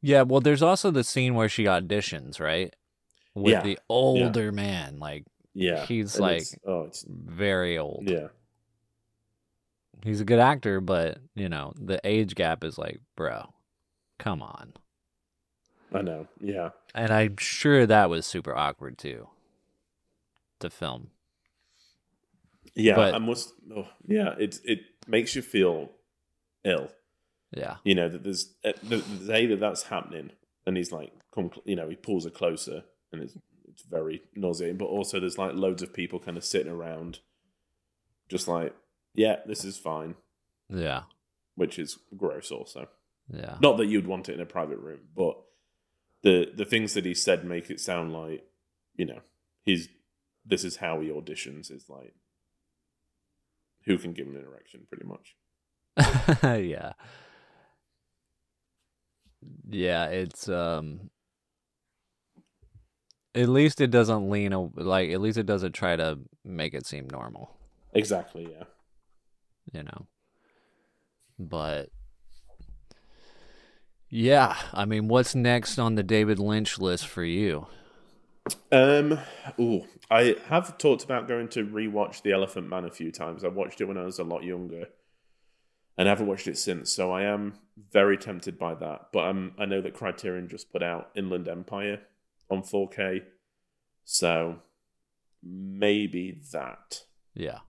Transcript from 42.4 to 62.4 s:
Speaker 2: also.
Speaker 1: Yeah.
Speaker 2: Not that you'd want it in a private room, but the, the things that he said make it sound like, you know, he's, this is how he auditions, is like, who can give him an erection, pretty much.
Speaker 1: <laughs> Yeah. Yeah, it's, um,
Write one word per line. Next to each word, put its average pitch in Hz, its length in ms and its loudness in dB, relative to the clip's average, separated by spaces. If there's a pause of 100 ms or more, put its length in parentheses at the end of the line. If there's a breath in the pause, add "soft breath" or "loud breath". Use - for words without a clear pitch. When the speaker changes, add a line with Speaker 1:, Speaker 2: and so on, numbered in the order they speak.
Speaker 2:
also. - 400 -14 (420)
Speaker 1:
Yeah. - 300 -12
Speaker 2:
Not 131 160 8
that 113 80 2
you'd 101 200 2
want 92 220 -6
it 82 60 -6
in 73 80 -10
a 85 40 -8
private 76 320 -6
room, 73 380 -16
but 87 260 -2 (800)
the, 90 320 6
the 101 120 -4
things 110 280 0
that 95 120 -2
he 90 80 -2
said 87 320 2
make 87 240 -8
it - 100 -10
sound 85 320 -4
like, 80 320 -10 (500)
you 90 120 -2
know, 60 140 -12 (440)
he's, 87 240 0 (560)
this 98 200 -2
is 87 120 -8
how 82 240 -4
he 78 80 -6
auditions, 76 600 -12
is - 180 -20
like, 67 240 -20 (1700)
who 98 100 2
can 87 160 -6
give 82 140 -10
him 69 100 -14
an 69 80 -16
erection, - 460 -20
pretty - 160 -16
much. - 280 -18 (600)
Speaker 1:
<laughs> - 460 4 (200)
Yeah. 85 300 -6 (2750 soft breath)
Yeah, 90 380 0
it's, 90 420 -6
um, 85 600 -4 (2250)